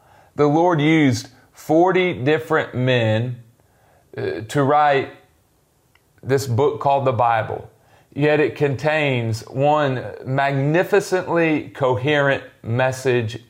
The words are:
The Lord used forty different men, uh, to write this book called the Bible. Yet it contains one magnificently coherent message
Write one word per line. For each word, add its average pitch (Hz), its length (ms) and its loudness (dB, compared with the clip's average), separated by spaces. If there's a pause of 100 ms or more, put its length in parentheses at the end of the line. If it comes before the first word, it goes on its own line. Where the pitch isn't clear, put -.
(340)
The 147 140 2
Lord 165 320 2
used 147 480 2 (240)
forty 180 600 2
different 151 640 -2
men, 120 640 0 (800)
uh, 95 320 -6
to 143 160 0
write 143 460 2 (1120)
this 127 240 -2
book 131 320 0
called 139 240 0
the 131 80 0
Bible. 117 560 -2 (460)
Yet 151 260 2
it 120 160 0
contains 139 920 -2
one 139 560 0 (200)
magnificently 156 1500 0
coherent 139 720 0 (180)
message 123 760 -2 (100)